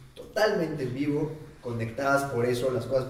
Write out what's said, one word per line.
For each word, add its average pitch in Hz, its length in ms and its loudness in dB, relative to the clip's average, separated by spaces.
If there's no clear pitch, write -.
totalmente 170 720 0
en 120 100 -4
vivo, 147 380 0
conectadas 135 680 0
por 120 140 2
eso, 123 260 2
las 117 140 -2
cosas 131 240 0